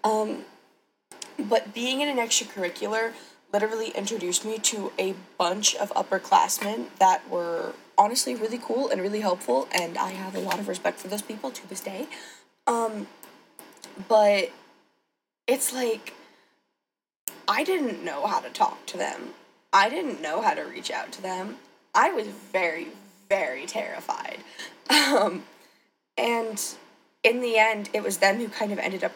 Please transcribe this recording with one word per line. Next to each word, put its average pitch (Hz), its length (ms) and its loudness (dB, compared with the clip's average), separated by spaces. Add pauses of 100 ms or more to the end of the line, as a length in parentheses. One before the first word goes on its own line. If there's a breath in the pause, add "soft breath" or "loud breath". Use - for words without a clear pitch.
Um, 214 400 0 (960)
but 208 340 2
being 254 280 -2
in 294 80 0
an 269 80 0
extracurricular 220 960 -2 (400 loud breath)
literally 220 380 0
introduced 202 540 -4
me 220 140 -4
to 214 400 -2
a 190 160 -2 (220)
bunch 185 380 2
of 202 180 -2
upperclassmen 196 960 2 (120)
that 190 300 6
were 170 440 -2 (240)
honestly 240 380 4
really 220 260 -4
cool 254 280 0
and 190 120 0
really 208 200 -2
helpful, 180 520 2
and 170 240 0
I 190 140 0
have 190 240 -8
a 185 40 -2
lot 185 200 -2
of 202 80 -4
respect 185 320 -2
for - 80 -14
those 208 140 -4
people 214 300 -8
to - 180 -14
this 190 100 -10
day. 196 280 -8 (600 loud breath)
Um, 220 400 0 (1000)
but 208 440 6 (960)
it's 262 260 2
like, 233 400 -2 (1300 soft breath)
I 302 160 2
didn't 294 420 0
know 170 220 -4
how 196 140 0
to - 100 -12
talk - 360 0
to - 100 -10
them. - 320 -6 (440)
I 196 160 8
didn't 294 320 -4
know 160 220 -2
how 190 100 4
to 151 80 -4
reach - 300 -8
out - 220 -6
to - 100 -14
them. 185 340 -6 (380)
I 247 160 8
was 220 160 -2
very, 175 640 -2 (380)
very 151 380 2
terrified. - 800 -6
<laughs> - 480 -16
Um, 226 520 4 (720 soft breath)
and 226 420 -2 (640)
in 240 180 4
the 233 160 2
end, 214 360 4
it 214 100 -2
was 196 140 -2
them 196 200 4
who 233 120 -4
kind 202 220 -2
of 196 80 -4
ended 190 240 -2
up 185 120 -2